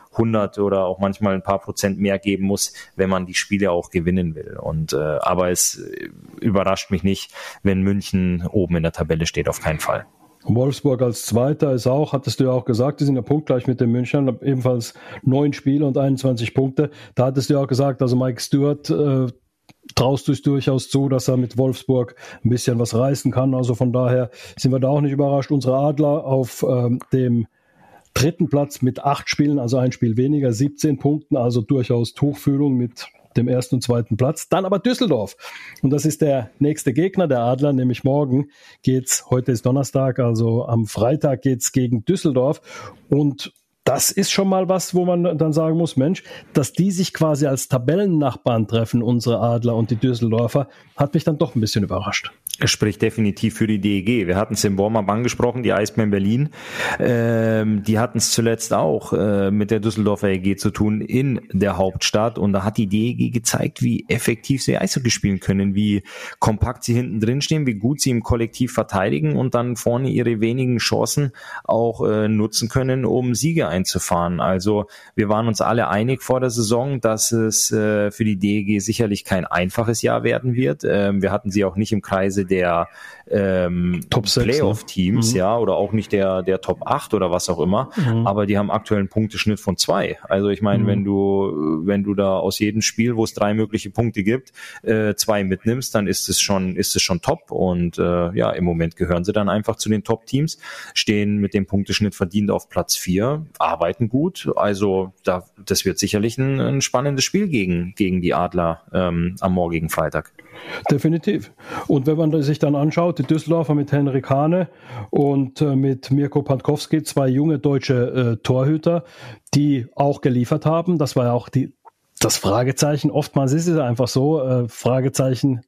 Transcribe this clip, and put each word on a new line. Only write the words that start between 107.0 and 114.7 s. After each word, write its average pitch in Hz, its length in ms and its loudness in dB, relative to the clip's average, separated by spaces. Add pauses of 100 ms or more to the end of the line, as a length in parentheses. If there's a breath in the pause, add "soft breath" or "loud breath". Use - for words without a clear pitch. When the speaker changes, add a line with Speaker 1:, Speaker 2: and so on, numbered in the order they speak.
Speaker 1:
Spiel 202 240 0
gegen, 90 480 0
gegen 92 240 0
die 82 140 0
Adler, 85 480 -2 (100)
ähm, 87 480 0
am 92 140 0
morgigen 85 340 -2
Freitag. 78 460 -4 (540 loud breath)
Speaker 2:
Definitiv. 160 640 0 (380 loud breath)
Und 139 180 2
wenn 156 100 2
man 156 260 2
sich 143 180 0
dann 143 160 2
anschaut, 160 420 0
die 135 60 -2
Düsseldorfer 160 500 0
mit 143 180 0
Henrik 139 380 0
Hane 156 380 2 (420 loud breath)